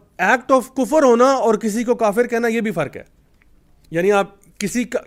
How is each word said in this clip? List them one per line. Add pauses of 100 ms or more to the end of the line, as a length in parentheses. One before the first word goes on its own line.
(240)
act
of (140)
kufr
ہونا
اور
کسی
کو
کافر
کہنا،
یہ
بھی
فرق
ہے۔ (880)
یعنی
آپ
کسی
کا،